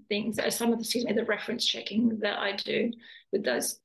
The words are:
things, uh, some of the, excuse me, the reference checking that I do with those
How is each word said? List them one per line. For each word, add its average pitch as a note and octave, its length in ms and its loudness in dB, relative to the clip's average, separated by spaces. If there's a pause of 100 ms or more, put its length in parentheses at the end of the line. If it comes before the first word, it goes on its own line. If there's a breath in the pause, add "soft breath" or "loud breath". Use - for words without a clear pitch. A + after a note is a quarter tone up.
things, G#3+ 300 0
uh, - 100 2
some A#3 220 2
of A#3 80 2
the, A3+ 40 -4
excuse A#3+ 220 0
me, G#3 80 2
the A3+ 120 2
reference G#3+ 400 -2
checking A3+ 540 0
that G#3 200 0
I G3+ 160 -2
do A3+ 360 0 (400 loud breath)
with - 120 0
those B2+ 420 0